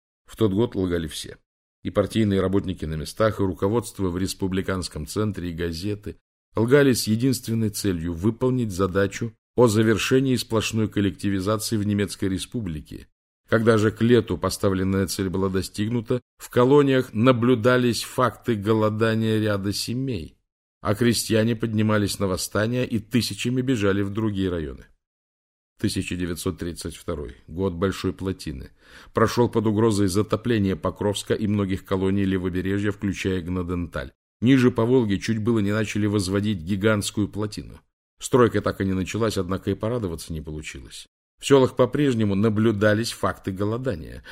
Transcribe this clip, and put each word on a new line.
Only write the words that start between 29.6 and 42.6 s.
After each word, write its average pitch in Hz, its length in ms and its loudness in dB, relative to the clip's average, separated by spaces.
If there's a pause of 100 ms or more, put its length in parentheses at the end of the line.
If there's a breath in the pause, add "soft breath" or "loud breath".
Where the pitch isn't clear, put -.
угрозой 104 400 4
затопления 104 720 0
Покровска 98 580 -2
и 107 140 -2
многих 98 360 -2
колоний 98 400 0
левобережья, 95 680 -2
включая 92 500 -2
Гнаденталь. 87 720 -6 (280)
Ниже 123 300 6
по 113 140 0
Волге 117 340 2
чуть 110 200 -2
было 113 200 0
не 101 140 0
начали 107 340 0
возводить 101 540 0
гигантскую 101 680 0
плотину. 98 520 -10 (400)
Стройка 110 420 2
так 98 180 -4
и 101 40 0
не 95 80 0
началась, 98 440 -2
однако 95 360 -2
и - 20 0
порадоваться 101 580 -6
не 78 80 -6
получилось. 76 680 -14 (320)
В - 60 -10
сёлах 135 280 6
по-прежнему 117 600 2
наблюдались 107 760 2